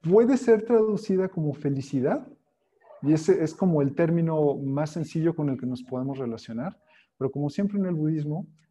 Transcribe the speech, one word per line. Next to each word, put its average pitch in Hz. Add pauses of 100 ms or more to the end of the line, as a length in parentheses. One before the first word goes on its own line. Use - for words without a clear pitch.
puede 226
ser 220
traducida 208
como 151
felicidad, 139 (760)
y 143
ese 160
es 156
como 170
el 139
término 160
más 143
sencillo 165
con 147
el 131
que 123
nos 127
podemos 131
relacionar, 117 (400)
pero 131
como 143
siempre 202
en 196
el 175
budismo, 151 (240)